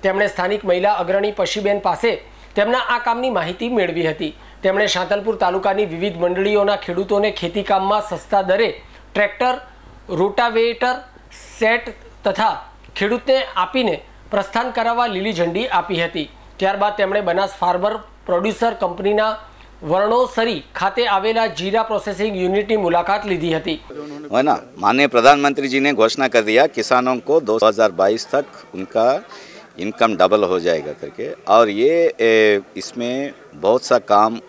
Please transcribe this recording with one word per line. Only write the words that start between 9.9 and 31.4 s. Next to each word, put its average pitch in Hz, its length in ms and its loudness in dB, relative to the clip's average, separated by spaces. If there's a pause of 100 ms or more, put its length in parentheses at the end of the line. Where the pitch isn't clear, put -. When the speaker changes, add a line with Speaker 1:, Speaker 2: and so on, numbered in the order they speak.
Speaker 1:
રોટાવેટર 226 840 0 (680)
સેટ 233 300 0 (340)
તથા 202 480 -2 (240)
ખેડૂતને 247 500 0 (100)
આપીને 185 460 0 (280)
પ્રસ્થાન 226 400 -2
કરાવવા 233 360 0
લીલી 202 260 -4
ઝંડી 170 340 -2
આપી 175 380 -2
હતી. 165 260 -6 (260)
ત્યારબાદ 202 400 0
તેમણે 196 240 0
બનાસ 190 300 0 (100)
ફાર્મર 180 360 0 (300)
પ્રોડ્યુસર 208 480 0
કંપનીના 208 600 0 (460)
વર્ણોસરી 214 800 0 (140)
ખાતે 196 300 -2
આવેલા 220 400 0
જીરા 196 360 -2
પ્રોસેસિંગ 202 540 -4
યુનિટની 202 400 0
મુલાકાત 190 500 0
લીધી 170 280 -2
હતી. 160 300 -6 (480)
Speaker 2:
है 123 100 2
ना, 135 160 2 (200)
माननीय 120 280 4
प्रधानमंत्री 139 600 4
जी 131 120 0
ने 143 120 2
घोषणा 113 360 2
कर 117 140 4
दिया, 113 240 4
किसानों 127 520 0
को 156 220 2
दो 110 240 0
हज़ार 107 280 4
बाईस 98 420 0
तक 139 100 0 (300)
उनका 117 500 -2 (540)
इनकम 107 380 0
डबल 95 280 4
हो 90 160 0
जाएगा 78 320 -2
करके, 90 400 -10 (160)